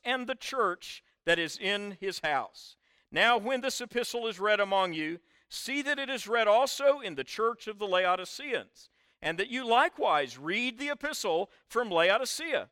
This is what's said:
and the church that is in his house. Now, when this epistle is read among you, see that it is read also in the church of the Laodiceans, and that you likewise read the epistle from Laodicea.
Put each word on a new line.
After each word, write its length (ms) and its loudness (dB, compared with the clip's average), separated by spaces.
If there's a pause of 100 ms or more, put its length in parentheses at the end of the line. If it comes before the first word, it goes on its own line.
and 220 -2
the 80 -4
church 720 -4 (200)
that 140 4
is 180 -2
in 440 -4
his 200 -6
house. 560 -4 (360)
Now, 260 4
when 220 -2
this 200 -4
epistle 460 -4
is 140 -6
read 180 4
among 340 2
you, 280 -6 (280)
see 340 -6
that 160 -2
it 120 -6
is 160 -4
read 220 2
also 520 4
in 140 -2
the 100 -4
church 440 -2
of 100 -12
the 80 -4
Laodiceans, 1040 0 (320)
and 160 -2
that 100 -2
you 160 -4
likewise 760 2
read 400 -4
the 100 -6
epistle 600 -2 (160)
from 240 -2
Laodicea. 800 2